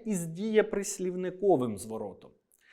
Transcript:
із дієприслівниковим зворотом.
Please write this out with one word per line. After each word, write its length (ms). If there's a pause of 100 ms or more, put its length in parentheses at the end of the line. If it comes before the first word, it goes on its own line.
із 220
дієприслівниковим 1500
зворотом. 520 (420)